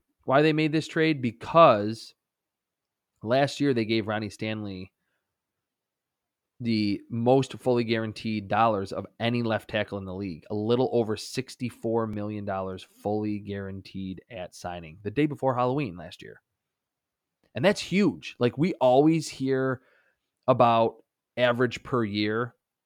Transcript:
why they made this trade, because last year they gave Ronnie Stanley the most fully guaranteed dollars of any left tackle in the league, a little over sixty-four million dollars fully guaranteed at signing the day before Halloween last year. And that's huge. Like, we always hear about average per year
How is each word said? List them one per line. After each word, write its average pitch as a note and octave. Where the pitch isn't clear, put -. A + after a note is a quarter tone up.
why C3+
they D#3
made D#3
this D#3
trade, D#3+
because A2+
last C3
year C#3+
they A2+
gave A2
Ronnie G#2+
Stanley G#2
the G#2+
most B2
fully A#2+
guaranteed A2
dollars G#2
of G2
any A#2+
left A2
tackle G#2
in G2
the F#2
league, F#2
a G#2+
little A#2
over A2
sixty-four A#2
million G#2
dollars F#2+
fully G#2+
guaranteed G2
at F#2
signing F2
the G#2
day C#3+
before C3
Halloween B2
last F2
year. -
And A#2
that's G3+
huge. E3+
Like, B2
we F3
always D3
hear C3
about A#2
average A#2+
per B2
year G#2+